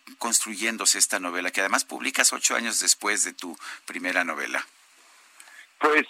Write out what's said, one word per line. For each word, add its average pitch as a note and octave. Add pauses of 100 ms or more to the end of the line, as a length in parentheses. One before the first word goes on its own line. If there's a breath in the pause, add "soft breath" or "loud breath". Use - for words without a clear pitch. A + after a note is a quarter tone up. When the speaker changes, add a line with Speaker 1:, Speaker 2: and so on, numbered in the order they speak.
(180)
Speaker 1:
construyéndose A2
esta G2
novela, F2+
que -
además G#2+
publicas B2+
ocho B2+
años A#2
después G2+
de F2+
tu E2+ (260 loud breath)
primera F2+
novela? D2+ (1160 loud breath)
Speaker 2:
Pues, D3+